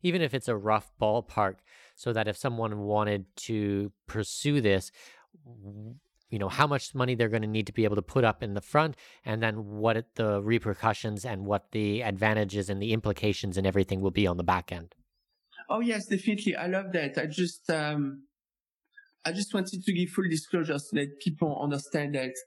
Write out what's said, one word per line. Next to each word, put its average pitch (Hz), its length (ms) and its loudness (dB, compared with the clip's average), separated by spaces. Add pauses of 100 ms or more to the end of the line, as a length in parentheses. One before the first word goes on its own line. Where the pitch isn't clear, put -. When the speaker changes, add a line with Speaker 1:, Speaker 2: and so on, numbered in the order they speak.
Speaker 1:
even 175 200 2
if 135 120 0
it's 131 140 -2
a 117 80 2
rough 107 360 0 (100)
ballpark, 107 540 2 (400)
so - 180 -4
that 110 140 0
if 104 100 -2
someone 113 420 -2
wanted 104 460 0 (120)
to 101 540 -2 (160)
pursue 143 540 0
this, 98 300 4 (540)
w-, 107 500 -16 (340)
you 110 100 -4
know, 98 80 -2
how 139 200 2
much 143 280 -2
money 127 200 2
they're 113 120 4
gonna 107 200 0
need 107 200 0
to - 60 -12
be 113 100 2
able 104 140 4
to 101 40 2
put 127 220 2
up 110 180 2
in 104 120 -6
the 98 80 -4
front, 151 340 0 (300)
and 113 180 -2
then 110 220 -2
what 107 320 2
it, - 180 -8
the 104 260 2
repercussions 107 840 0
and 101 200 -6
what 101 260 -2
the 107 300 0
advantages 104 680 2
and 98 120 -2
the 110 120 0
implications 104 640 0
and 95 100 2
everything 95 320 2
will 95 120 2
be 104 140 2
on 87 120 2
the 87 60 -2
back 90 280 0
end. 87 240 -12 (760)
Speaker 2:
Oh, 226 120 0
yes, 226 240 0
definitely. 202 500 0
I 175 120 -4
love 190 260 -2
that. 147 240 0
I 143 80 -2
just, 170 440 -4
um, 147 540 0 (1000)
I 160 60 0
just 196 220 -4
wanted 185 300 -4
to 196 100 2
give 175 160 0
full 185 200 0
disclosure 160 500 -2
so - 140 -14
that 143 260 -2
people 151 420 -2
understand 143 540 -2
that 131 180 -4 (120)